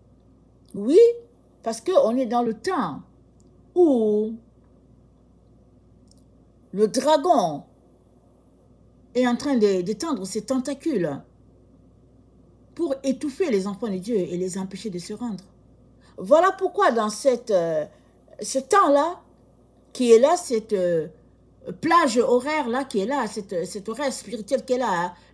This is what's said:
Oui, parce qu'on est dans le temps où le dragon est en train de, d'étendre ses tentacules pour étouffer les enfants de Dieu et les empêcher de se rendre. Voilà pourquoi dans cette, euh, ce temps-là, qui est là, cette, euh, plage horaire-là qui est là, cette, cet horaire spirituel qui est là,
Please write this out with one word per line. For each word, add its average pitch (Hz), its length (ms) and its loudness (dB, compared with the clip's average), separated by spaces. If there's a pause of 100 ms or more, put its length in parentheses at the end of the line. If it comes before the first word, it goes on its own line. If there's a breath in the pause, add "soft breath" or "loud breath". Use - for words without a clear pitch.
(760)
Oui, 247 260 4 (640)
parce 226 180 -6
qu'on 294 380 2
est 262 80 0
dans 240 160 0
le 233 100 -2
temps 226 480 -4 (720)
où 226 600 2 (2500)
le 208 140 2
dragon 262 800 2 (1500)
est 254 120 2
en 240 100 0
train 277 200 -2
de, 202 240 2
d'étendre 208 460 -6
ses 208 180 -8
tentacules 262 800 -4 (1500)
pour 311 280 -4
étouffer 285 480 -2
les 196 160 0
enfants 208 220 -6
de 196 80 -4
Dieu 202 200 -4
et 180 200 -4
les 180 220 -6
empêcher 190 320 -10
de 175 80 -10
se 190 160 -12
rendre. 214 300 -10 (760 soft breath)
Voilà 311 340 4
pourquoi 370 400 0
dans 226 160 0
cette, 240 420 -2
euh, 165 360 0 (560 soft breath)
ce 262 160 -6
temps-là, 320 640 2 (680)
qui 240 200 2
est 226 60 10
là, 294 180 4
cette, 220 380 -4
euh, 175 340 0 (720)
plage 320 380 2
horaire-là 247 680 0
qui 262 140 -6
est 190 80 -2
là, 262 200 -2
cette, 196 400 -8
cet 196 220 -12
horaire 254 240 -6
spirituel 220 500 -6
qui 247 120 -4
est 247 40 0
là, 190 360 -2 (200 loud breath)